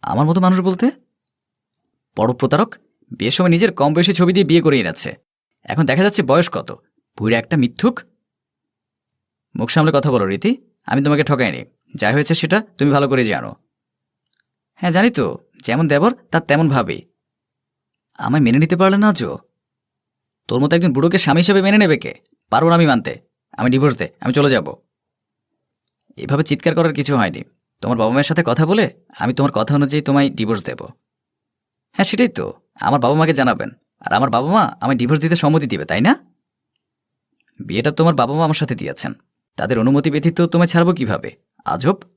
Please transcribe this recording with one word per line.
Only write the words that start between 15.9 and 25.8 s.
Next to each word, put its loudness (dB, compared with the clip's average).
তার 0
তেমন 2
ভাবি। -2
আমায় 0
মেনে 2
নিতে 2
পারলে 4
না 4
আজও? -2
তোর 0
মতো 2
একজন 2
বুড়োকে 2
স্বামী 2
হিসেবে 4
মেনে 4
নেবে 4
কে? -10
পারবো 2
না 4
আমি 4
মানতে। -2
আমি -2
ডিভোর্স 0
দে, -6
আমি -4
চলে 2
যাব।" -2